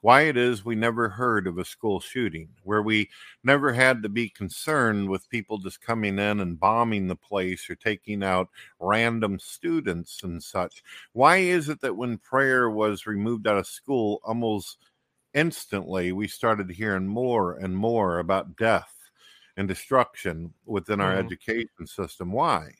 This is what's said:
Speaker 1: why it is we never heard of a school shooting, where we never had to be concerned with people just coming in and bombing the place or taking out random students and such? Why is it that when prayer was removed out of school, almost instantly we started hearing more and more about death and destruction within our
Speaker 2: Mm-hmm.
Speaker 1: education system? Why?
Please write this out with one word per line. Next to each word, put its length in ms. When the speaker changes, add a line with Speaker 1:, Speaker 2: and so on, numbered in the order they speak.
Speaker 1:
why 200
it 160
is 260
we 120
never 340
heard 380
of 100
a 80
school 340
shooting, 500
where 200
we 260
never 300
had 300
to 60
be 200
concerned 800
with 200
people 280
just 240
coming 380
in 220
and 180
bombing 480
the 80
place 560
or 40
taking 460
out 280
random 600
students 800
and 220
such? 400
Why 240
is 320
it 120
that 140
when 240
prayer 500
was 380
removed 400
out 100
of 80
school, 580
almost 540
instantly 760
we 160
started 420
hearing 380
more 500
and 180
more 440
about 380
death 360
and 100
destruction 880
within 360
our 100
Speaker 2:
Mm-hmm. 160
Speaker 1:
education 580
system? 460
Why? 480